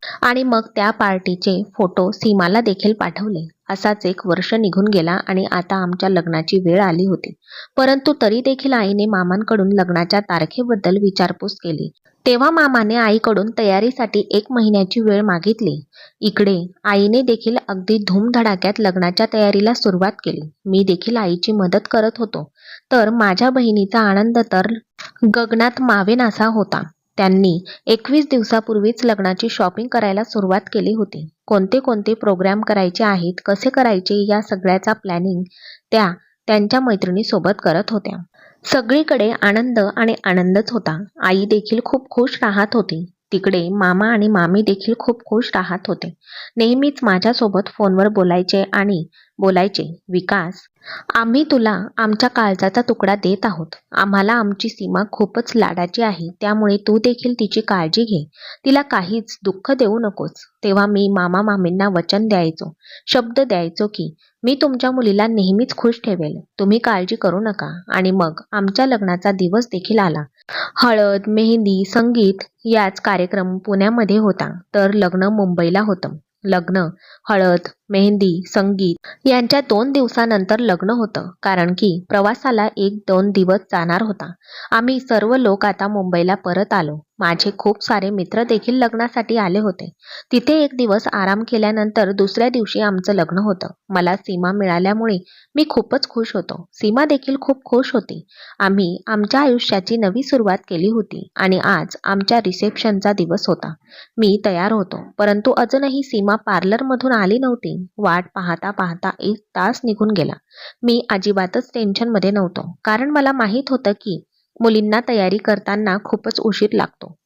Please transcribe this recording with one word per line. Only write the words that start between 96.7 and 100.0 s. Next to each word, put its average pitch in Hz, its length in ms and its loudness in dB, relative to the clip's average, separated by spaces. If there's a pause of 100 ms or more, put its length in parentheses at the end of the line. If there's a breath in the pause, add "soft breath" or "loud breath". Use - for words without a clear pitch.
सीमा 226 320 0
देखील 269 360 0
खूप 269 240 -2
खुश 254 300 0
होती. 170 320 -6 (320 loud breath)
आम्ही 196 480 0
आमच्या 214 340 0
आयुष्याची 233 560 0
नवी 220 260 0